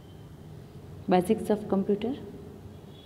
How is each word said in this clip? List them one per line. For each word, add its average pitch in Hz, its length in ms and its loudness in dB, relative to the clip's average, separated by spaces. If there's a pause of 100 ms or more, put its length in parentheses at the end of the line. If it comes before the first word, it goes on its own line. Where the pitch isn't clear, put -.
(1080)
basics 185 420 6
of 208 180 2
computer 202 440 2 (920)